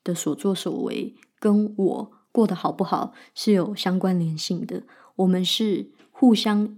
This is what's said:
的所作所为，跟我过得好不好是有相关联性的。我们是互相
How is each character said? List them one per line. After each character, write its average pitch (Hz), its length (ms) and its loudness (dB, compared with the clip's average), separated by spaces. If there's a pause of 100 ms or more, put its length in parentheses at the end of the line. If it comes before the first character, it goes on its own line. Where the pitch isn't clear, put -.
的 175 120 -4
所 160 200 -4
作 196 200 -2
所 170 300 -4
为， - 300 -6 (240)
跟 208 380 2
我 - 360 -2 (200)
过 220 140 4
得 190 80 -4
好 - 180 -4
不 - 100 -6
好 - 300 -2 (220)
是 - 180 0
有 196 220 2
相 185 240 -2
关 185 200 0
联 160 180 -2
性 165 280 -6
的。 - 200 -10 (320)
我 190 100 2
们 185 180 2
是 208 460 -2 (200)
互 247 240 6
相 208 440 0